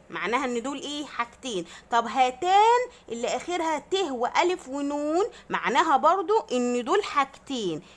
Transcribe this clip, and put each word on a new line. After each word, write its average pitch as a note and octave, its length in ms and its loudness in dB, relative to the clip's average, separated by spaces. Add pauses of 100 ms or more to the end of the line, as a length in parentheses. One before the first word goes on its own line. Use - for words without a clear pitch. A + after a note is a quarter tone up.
(100)
معناها G3+ 340 -2
إن A#3+ 180 -4
دول C#4 180 -8
إيه؟ D4 240 -8
حاجتين. A#3+ 600 -8 (260)
طب A#3 160 2
هاتان F#4 720 4 (280)
اللي A#3 200 -6
آخرها D#4+ 500 -2
ت - 160 -6
وألف D#4 760 0
ونون D4 560 -2 (260)
معناها A3+ 460 2
برضو D#4+ 420 2 (140)
إن B3 320 0
دول F#4+ 200 2
حاجتين، A#3 760 -4 (140)